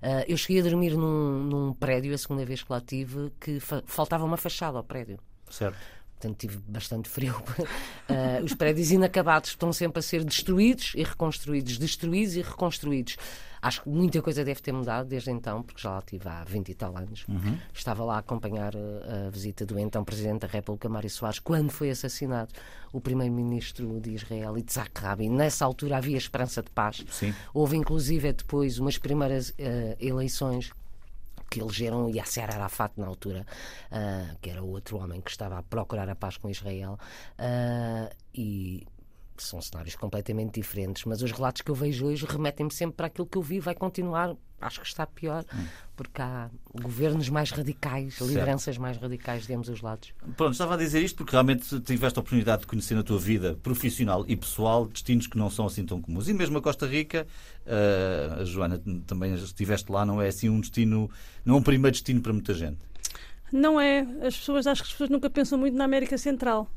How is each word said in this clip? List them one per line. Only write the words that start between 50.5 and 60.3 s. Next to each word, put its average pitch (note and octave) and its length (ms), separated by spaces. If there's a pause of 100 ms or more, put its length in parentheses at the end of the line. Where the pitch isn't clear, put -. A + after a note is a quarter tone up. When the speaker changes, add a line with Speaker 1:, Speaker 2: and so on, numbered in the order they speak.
Speaker 2:
estava E3+ 220
a - 20
dizer D#3 240
isto F3 160
porque - 160
realmente C3 480
tiveste B2 380
a - 20
oportunidade A2+ 400
de - 60
conhecer A2 280
na A2 80
tua G#2 160
vida F2+ 440
profissional A2 640
e G#2+ 80
pessoal A2 480
destinos A#2 420
que - 120
não G#2+ 100
são G#2+ 160
assim F#2+ 220
tão F2 160
comuns. F2 260
E G#3+ 60
mesmo E3 240
a - 20
Costa C#3+ 260
Rica, D3+ 400 (380)
eh, F#2 760
a F#2+ 40
Joana, F2+ 340 (280)
também F#2+ 260
estiveste F#2+ 580
lá, G2 140
não G2+ 160
é G2+ 80
assim A2 220